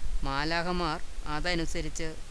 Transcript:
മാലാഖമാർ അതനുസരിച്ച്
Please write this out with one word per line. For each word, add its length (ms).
മാലാഖമാർ 760
അതനുസരിച്ച് 800